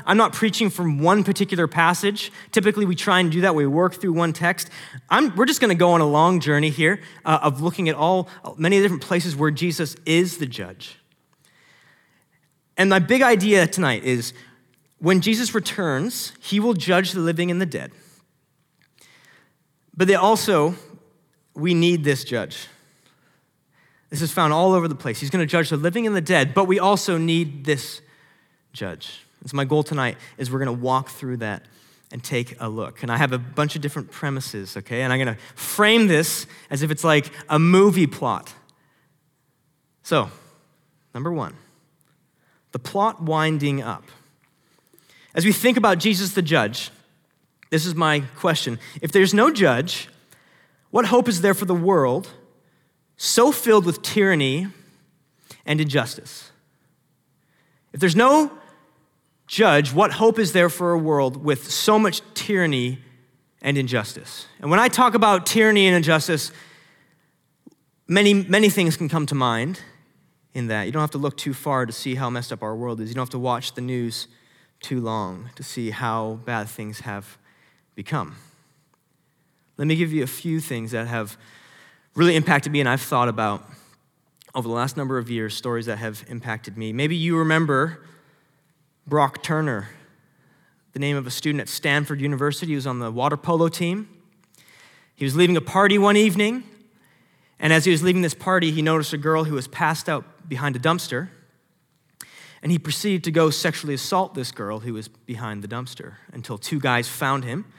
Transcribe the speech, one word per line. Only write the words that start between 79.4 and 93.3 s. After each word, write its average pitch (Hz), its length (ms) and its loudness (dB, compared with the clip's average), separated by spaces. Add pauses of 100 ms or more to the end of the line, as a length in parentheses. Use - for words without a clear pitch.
Let 143 100 -2
me 160 80 2
give 165 160 0
you 151 120 -2
a 123 40 -6
few 160 320 -6
things 117 320 -8
that 117 140 -6
have 113 320 -8 (800)
really 165 200 4
impacted 151 360 0
me 147 80 0
and 131 100 0
I've 127 140 0
thought 123 260 0
about 107 340 -4 (920)
over 120 120 -6
the 117 60 -4
last 131 240 -4
number 135 220 -4
of 113 100 -8
years, 110 240 -6
stories 117 320 -6
that 107 140 -8
have 110 280 -10
impacted 110 480 -12
me. 110 160 -8
Maybe 147 240 -2
you 165 220 -2
remember 160 680 0 (1000)
Brock 143 380 -2
Turner, 139 460 -4 (1040)
the 139 60 -10
name 143 180 -2
of 127 100 -6
a 123 40 -10
student 147 300 -4
at 92 80 -10
Stanford 147 500 -2
University 147 520 -2
who 143 60 -2
was 135 100 -6
on 127 100 -4
the 117 140 -6
water 139 260 -2